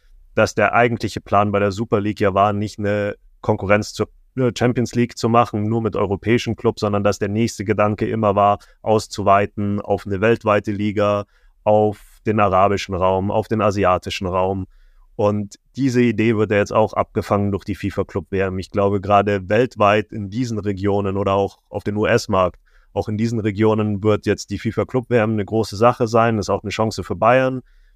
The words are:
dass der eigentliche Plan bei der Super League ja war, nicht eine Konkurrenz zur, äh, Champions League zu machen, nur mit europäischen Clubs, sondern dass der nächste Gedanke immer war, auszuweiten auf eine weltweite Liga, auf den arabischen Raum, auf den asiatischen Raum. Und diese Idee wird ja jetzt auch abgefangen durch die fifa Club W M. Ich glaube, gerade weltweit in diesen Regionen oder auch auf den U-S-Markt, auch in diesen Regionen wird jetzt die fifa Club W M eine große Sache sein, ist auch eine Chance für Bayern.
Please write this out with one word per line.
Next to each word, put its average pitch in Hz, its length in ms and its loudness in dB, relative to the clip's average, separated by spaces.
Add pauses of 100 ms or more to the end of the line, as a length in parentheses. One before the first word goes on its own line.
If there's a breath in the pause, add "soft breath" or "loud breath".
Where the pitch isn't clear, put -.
(340)
dass 110 220 2
der 104 160 2
eigentliche 117 480 0
Plan 104 320 0
bei 101 80 0
der 101 100 2
Super 107 300 -2
League 101 180 -4
ja 98 160 0
war, 101 180 4
nicht 104 280 -6
eine 104 340 -2 (260)
Konkurrenz 104 520 0
zur, - 160 -4 (280)
äh, 127 220 0
Champions 120 380 0
League 120 200 0
zu 117 120 -2
machen, 113 400 2
nur 113 140 -2
mit 107 120 -4
europäischen 104 640 -2
Clubs, - 240 -2
sondern 101 240 0
dass 101 160 0
der 104 80 -2
nächste 107 360 -2
Gedanke 104 440 0
immer 107 260 0
war, 101 240 4 (240 soft breath)
auszuweiten 101 960 0
auf 95 280 -4
eine 95 120 -4
weltweite 107 520 2
Liga, 104 540 -2 (360)
auf 107 380 2 (260)
den 110 140 2
arabischen 98 540 2
Raum, 95 360 0
auf 104 160 -2
den 107 140 -2
asiatischen 95 680 0
Raum. 92 400 -2 (500)
Und 104 400 -2 (200)
diese 123 240 2
Idee 113 360 2
wird 107 140 0
ja 107 60 2
jetzt 101 160 0
auch 107 220 0
abgefangen 101 580 -2
durch 98 120 -4
die 101 100 -6
fifa 98 300 -4
Club 90 260 -8
W 98 80 -2
M. 95 200 -2
Ich 90 120 -10
glaube, 101 320 0
gerade 101 480 2
weltweit 107 640 0
in 101 180 -10
diesen 117 280 -6
Regionen 98 600 -2
oder 98 160 0
auch 98 240 -2 (100)
auf - 160 -10
den 104 120 -4
U-S-Markt, 98 640 0 (360)
auch 101 140 -4
in 104 100 -4
diesen 113 200 -2
Regionen 107 640 0
wird 104 220 0
jetzt 98 240 -2
die 101 100 -6
fifa 107 280 -4
Club 127 240 -4
W 120 80 4
M 110 140 0
eine 104 120 -2
große 107 320 -4
Sache 120 300 2
sein, 113 320 2
ist 95 100 -4
auch 95 140 -2
eine 104 80 -8
Chance 107 340 -4
für 95 120 -8
Bayern. 127 440 2 (360)